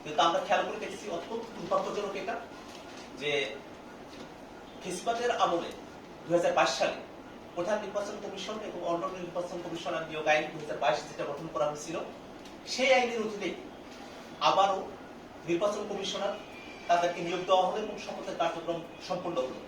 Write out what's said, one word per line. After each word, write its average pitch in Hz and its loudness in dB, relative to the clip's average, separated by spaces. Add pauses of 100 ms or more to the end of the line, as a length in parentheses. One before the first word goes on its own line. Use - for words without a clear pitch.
কিন্তু 151 -2
আমরা 185 4
খেয়াল 185 6
করে 214 -4
দেখছি 185 -8 (120)
অত্যন্ত 214 -4 (120)
দুর্ভাগ্যজনক 190 0
এটা 175 -2 (840)
যে 147 0 (1500)
ফেসিবাদের 233 0 (120)
আমলে 175 2 (540)
দুই 165 0
হাজার 175 6
বাইশ 160 6
সালে - 2 (580)
প্রধান 208 2
নির্বাচন 202 -2
কমিশন 196 -6 (100)
এবং 170 -6 (120)
অন্যান্য 185 0
নির্বাচন 175 -4
কমিশনার 165 -4
নিয়োগ 156 -4
আইন 156 6
দুই 156 -8
হাজার - -4
বাইশ 151 4 (100)
যেটা - -6
গঠন 156 -6
করা 151 4
হয়েছিল, 151 -6 (760)
সেই 262 4
আইনের 233 4
অধীনে 185 -2 (1000)
আবারও 196 8 (680)
নির্বাচন 202 4
কমিশনার 190 0 (560)
তাদেরকে 175 6
নিয়োগ 185 0
দেওয়া 185 10
হলো - 2
এবং - -6 (100)
শপথের - -6
কার্যক্রম 170 0 (280)
সম্পন্ন - -2
হলো। - -6